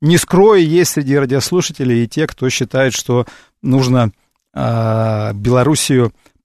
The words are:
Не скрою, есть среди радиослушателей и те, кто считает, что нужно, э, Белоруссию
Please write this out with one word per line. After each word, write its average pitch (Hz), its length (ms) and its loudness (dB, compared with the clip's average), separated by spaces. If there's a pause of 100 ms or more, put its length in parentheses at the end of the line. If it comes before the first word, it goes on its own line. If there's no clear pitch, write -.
Не 165 160 4
скрою, 190 480 4
есть 170 260 0
среди 139 240 -2
радиослушателей 135 880 -2
и 110 40 -4
те, 156 180 -4
кто 131 240 -4
считает, 131 420 -2
что 123 340 -2 (360)
нужно, 127 500 0 (420)
э, 110 800 -2
Белоруссию 123 800 0 (320)